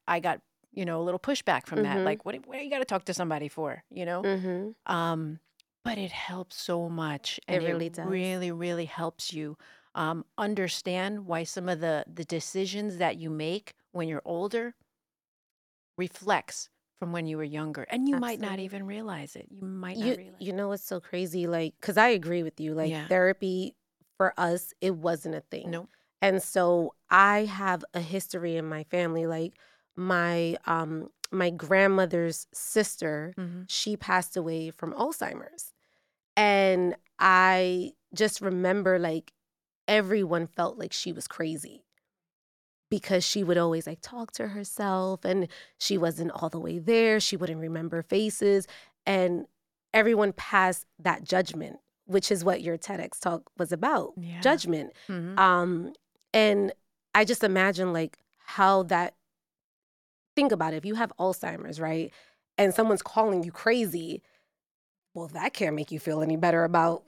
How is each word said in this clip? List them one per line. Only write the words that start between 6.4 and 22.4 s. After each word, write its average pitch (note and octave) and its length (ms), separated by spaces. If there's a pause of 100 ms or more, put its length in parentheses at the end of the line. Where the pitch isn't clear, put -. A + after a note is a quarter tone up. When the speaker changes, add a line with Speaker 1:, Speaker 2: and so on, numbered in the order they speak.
Speaker 1:
so E3+ 280
much. D#3 580
Speaker 2:
It F3+ 80
Speaker 1:
And E3+ 100
Speaker 2:
really E3 220
Speaker 1:
it E3 60
Speaker 2:
does. E3+ 140
Speaker 1:
really, F#3 440
really E3+ 340
helps - 480
you, D3+ 240 (380)
um, D#3+ 300 (120)
understand G3 920
why E3+ 180
some F3+ 240
of E3+ 100
the, D#3+ 240 (100)
the E3 120
decisions F#3+ 720
that E3 200
you D#3+ 120
make D#3 440 (200)
when E3 160
you're D3+ 160
older G#3 500 (1200)
reflects - 720 (300)
from E3+ 120
when E3+ 160
you D#3 100
were D#3 60
younger. D3+ 460
And B3+ 180
you C#4 100
might A#3+ 220
not G3+ 140
Speaker 2:
Absolutely. F#3+ 120
Speaker 1:
even G3 200
realize G3 500
it. - 140
You G3 180
might F#3 300
Speaker 2:
You, A3+ 120
Speaker 1:
not B3+ 80
realize F#3 240
Speaker 2:
you F#3+ 120
Speaker 1:
it. - 20
Speaker 2:
know G3+ 140
what's G3+ 140
so F#3 160
crazy? F3 480
Like, E3 320
'cause F#3+ 180
I A3+ 120
agree F3 340